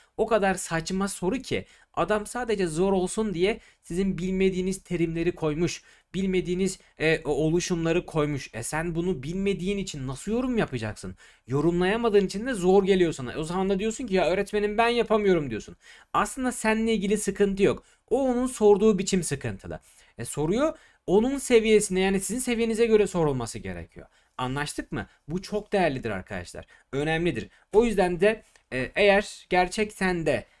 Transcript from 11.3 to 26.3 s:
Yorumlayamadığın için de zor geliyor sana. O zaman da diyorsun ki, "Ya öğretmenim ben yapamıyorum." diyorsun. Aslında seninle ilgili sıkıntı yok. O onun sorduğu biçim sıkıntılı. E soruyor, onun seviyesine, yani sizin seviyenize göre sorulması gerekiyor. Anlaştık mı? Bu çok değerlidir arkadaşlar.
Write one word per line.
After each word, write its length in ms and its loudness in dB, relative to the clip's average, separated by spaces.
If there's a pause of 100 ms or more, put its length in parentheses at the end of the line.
Yorumlayamadığın 800 2
için 220 -6
de 60 -2
zor 300 6
geliyor 300 4
sana. 240 -8
O 60 -4
zaman 260 -2
da 100 0
diyorsun 280 -4
ki, 60 -4
"Ya 160 4
öğretmenim 480 -2
ben 120 4
yapamıyorum." 600 2
diyorsun. 260 -10 (380)
Aslında 380 0
seninle 420 0
ilgili 240 0
sıkıntı 460 0
yok. 200 2 (260)
O 200 2
onun 180 0
sorduğu 520 4
biçim 240 0
sıkıntılı. 560 -6 (380)
E 80 -10
soruyor, 520 -2 (300)
onun 300 2
seviyesine, 600 4
yani 200 2
sizin 200 -6
seviyenize 460 0
göre 220 6
sorulması 520 -2
gerekiyor. 480 -12 (300)
Anlaştık 540 -6
mı? 160 -6 (200)
Bu 140 -6
çok 320 -6
değerlidir 360 0
arkadaşlar. 560 -8 (280)